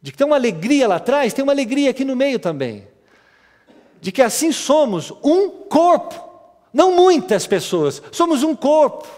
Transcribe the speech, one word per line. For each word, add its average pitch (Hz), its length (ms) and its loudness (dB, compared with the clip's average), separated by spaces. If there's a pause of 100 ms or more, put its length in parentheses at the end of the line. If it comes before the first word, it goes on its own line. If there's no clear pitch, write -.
De 139 80 -14
que - 80 -20
tem 277 80 0
uma 302 80 2
alegria 247 540 0
lá 180 80 2
atrás, 262 360 0
tem 277 120 -4
uma 277 80 0
alegria 277 380 0
aqui 269 140 -4
no 269 120 -4
meio 269 240 0
também. 123 480 -6 (1120)
De 190 100 -8
que 262 100 -4
assim 269 300 0
somos 240 640 0 (100)
um 359 280 2
corpo, - 680 0 (540)
não 359 240 4
muitas 349 500 4
pessoas, 156 640 -2
somos 330 320 0
um 311 140 -2
corpo 294 500 0 (120)